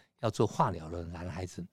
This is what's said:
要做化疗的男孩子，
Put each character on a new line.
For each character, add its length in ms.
要 100
做 160
化 260
疗 200
的 140
男 260
孩 160
子， 260